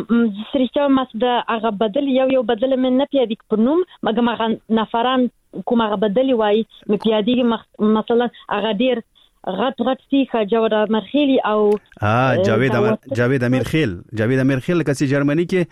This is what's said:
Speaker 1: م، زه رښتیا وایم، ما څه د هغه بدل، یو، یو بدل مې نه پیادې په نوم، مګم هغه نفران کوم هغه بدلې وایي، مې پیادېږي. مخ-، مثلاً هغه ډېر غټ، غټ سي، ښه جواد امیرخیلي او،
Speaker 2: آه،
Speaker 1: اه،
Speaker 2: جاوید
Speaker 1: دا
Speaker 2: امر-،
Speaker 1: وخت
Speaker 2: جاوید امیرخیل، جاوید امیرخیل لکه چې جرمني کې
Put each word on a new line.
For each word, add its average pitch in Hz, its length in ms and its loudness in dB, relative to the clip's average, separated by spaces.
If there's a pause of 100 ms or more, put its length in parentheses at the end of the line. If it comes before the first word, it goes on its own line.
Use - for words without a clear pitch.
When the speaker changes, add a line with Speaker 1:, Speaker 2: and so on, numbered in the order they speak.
Speaker 1:
م، 233 160 2
زه 214 340 -4
رښتیا 262 220 0
وایم، 277 140 2
ما 262 80 0
څه 226 160 -10
د 240 60 -2 (240)
هغه 220 200 -2
بدل، 220 380 -2
یو، 262 240 2
یو 262 100 2
بدل 240 340 0
مې 254 140 0
نه 254 160 2
پیادې 240 300 0 (140)
په 214 80 0
نوم، 285 260 2 (200)
مګم 233 260 0
هغه 226 280 -2 (140)
نفران 233 580 0 (360)
کوم 233 160 0
هغه 208 140 -2
بدلې 220 380 0
وایي، 220 320 2 (240)
مې 202 80 0
پیادېږي. 220 460 0
مخ-، 226 360 -4
مثلاً 220 500 2 (220)
هغه 214 200 -2
ډېر 226 300 0 (460)
غټ، 196 340 -4
غټ 262 160 -2 (140)
سي، 277 140 2
ښه 233 180 -2
جواد 220 300 0
امیرخیلي 220 680 0
او، 208 320 2 (300)
Speaker 2:
آه، 104 60 0
Speaker 1:
اه، 123 360 2
Speaker 2:
جاوید 113 280 2
Speaker 1:
دا - 60 0
Speaker 2:
امر-، - 140 2
Speaker 1:
وخت - 240 -6
Speaker 2:
جاوید 123 280 0
امیرخیل، 123 580 0 (120)
جاوید 110 260 0
امیرخیل 135 380 0
لکه 151 160 0
چې 143 100 -2
جرمني 143 420 0
کې 175 260 0